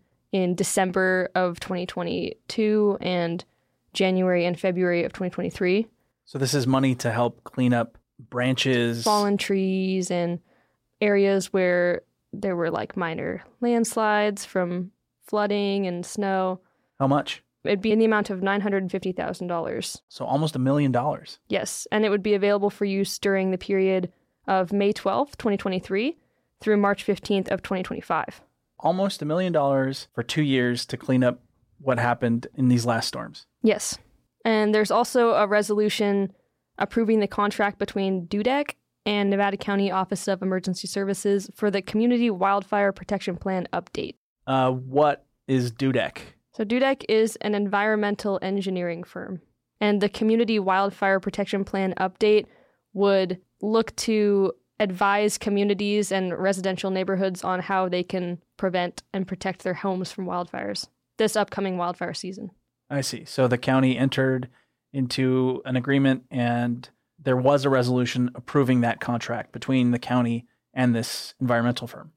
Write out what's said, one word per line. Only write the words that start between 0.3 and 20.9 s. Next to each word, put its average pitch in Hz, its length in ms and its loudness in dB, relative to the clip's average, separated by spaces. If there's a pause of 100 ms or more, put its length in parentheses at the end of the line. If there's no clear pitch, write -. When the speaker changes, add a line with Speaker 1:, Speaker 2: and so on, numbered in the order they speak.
Speaker 1:
in 180 240 2
December 185 800 2
of 180 240 0
twenty 180 280 -6
twenty-two 196 1120 -2
and 175 440 -2 (480)
January 185 540 2
and 175 140 -2
February 175 420 0
of - 100 -4
twenty 180 180 -6
twenty-three. 180 580 0 (360)
Speaker 2:
So - 140 -10
this 131 160 0
is 131 140 2
money 131 260 4
to 123 160 -2
help 117 320 -2
clean 123 320 0
up 117 240 -2 (320)
branches. 123 720 0
Speaker 1:
Fallen 208 340 2
trees 190 720 0
and 175 300 -2 (600)
areas 196 520 2
where 180 500 2 (300)
there 196 220 -4
were, 170 160 0
like, - 260 -4
minor 165 460 -6 (180)
landslides 214 840 0
from 180 480 -4 (340)
flooding 202 600 0
and 175 180 -6
snow. 190 540 -2 (400)
Speaker 2:
How 135 80 2
much? 143 340 -2 (220)
Speaker 1:
It'd 196 180 0
be 214 80 0
in 214 80 4
the 220 60 4
amount 214 260 2
of 190 140 -6
nine 196 160 0
hundred 196 320 -2
fifty 185 180 -4
thousand 180 380 -6
dollars. - 600 -6
Speaker 2:
So - 160 -10
almost 147 300 -2
a 131 60 -2
million 135 320 2